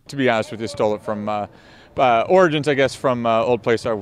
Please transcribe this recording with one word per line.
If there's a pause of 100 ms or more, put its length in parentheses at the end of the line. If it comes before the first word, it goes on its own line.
To
be
honest
with
you,
stole
it
from,
uh, (480)
uh,
Origins,
I
guess,
from,
uh,
old
place
I, (100)